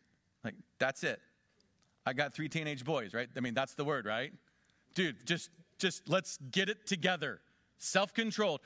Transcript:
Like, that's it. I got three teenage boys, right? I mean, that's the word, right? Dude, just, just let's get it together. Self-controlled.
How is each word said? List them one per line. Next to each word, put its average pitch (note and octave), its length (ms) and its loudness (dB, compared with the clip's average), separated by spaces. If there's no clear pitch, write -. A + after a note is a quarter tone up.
Like, G#2+ 120 -6
that's C3+ 260 0
it. B2+ 160 -2
I C3 80 0
got C#3 180 0
three D3+ 160 -4
teenage D3 360 -4
boys, A#2+ 280 0
right? A#2+ 240 -2
I B2+ 40 -2
mean, B2 140 -2
that's C3+ 200 0
the D3 100 -4
word, C#3 220 0
right? A#2 260 -2
Dude, D#3+ 320 0
just, E3 240 0
just - 300 0
let's F3+ 300 2
get F#3 200 2
it - 160 -8
together. D#3 540 0
Self-controlled. G3+ 840 2